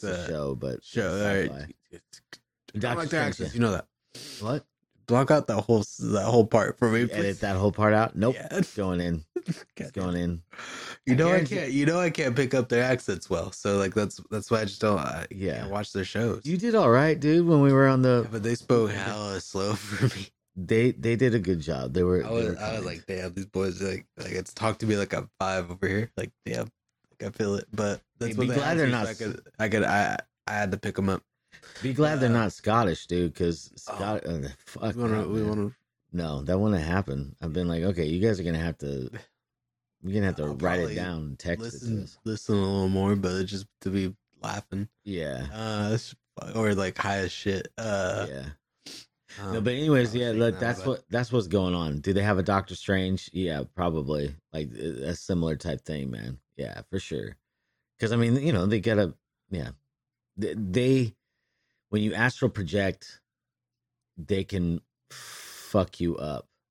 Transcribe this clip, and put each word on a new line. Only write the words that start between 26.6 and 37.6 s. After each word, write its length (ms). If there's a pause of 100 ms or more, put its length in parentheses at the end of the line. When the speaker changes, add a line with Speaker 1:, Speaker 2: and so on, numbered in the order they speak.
Speaker 2:
like, 140
I 20
feel 200
it. 160
But 280 (200)
that's 140
Speaker 1:
Hey, 40
Speaker 2:
what 60
Speaker 1:
be 60
Speaker 2:
they 60
Speaker 1:
glad 120
Speaker 2:
asked 80
Speaker 1:
they're 100
Speaker 2:
me, 60
Speaker 1:
not 140
Speaker 2:
so 20
I 40
Speaker 1:
s- 60 (160)
Speaker 2:
could, 80 (160)
I 100
could, 160
I, 320 (300)
I 60
had 180
to 80
pick 200
'em 100
up. 140 (600)
Speaker 1:
Be 100
glad 280
they're 100
Speaker 2:
Uh, 20
Speaker 1:
not 200
Scottish, 540
dude, 280
'cause 360 (180)
Speaker 2:
oh. 60
Speaker 1:
Scot-, 320
uh, 220 (100)
fuck 380
Speaker 2:
We 60
wanna, 160
Speaker 1:
that, 100
Speaker 2:
we 120
Speaker 1:
man. 80
Speaker 2:
wanna 260 (380)
Speaker 1:
No, 300
that 160
wouldn't 240
happen. 580
I've 120
been 160